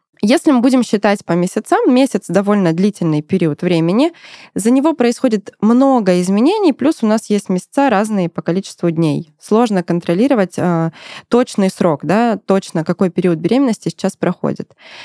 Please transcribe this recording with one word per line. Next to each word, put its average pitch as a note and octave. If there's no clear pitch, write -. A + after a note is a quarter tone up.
Если C4+
мы B3+
будем B3+
считать G#3
по -
месяцам, B3
месяц B3+
довольно G3
длительный E3
период E3
времени, F3+
за G3+
него C#4
происходит A#3
много A#3
изменений, C4
плюс C#4+
у A3+
нас G#3+
есть G#3
месяца A3+
разные G3+
по -
количеству F3
дней. D#3+
Сложно G#3+
контролировать, F#3
э, E3
точный A#3
срок, E3
да, G#3+
точно F#3
какой F3+
период F3
беременности A3
сейчас -
проходит. -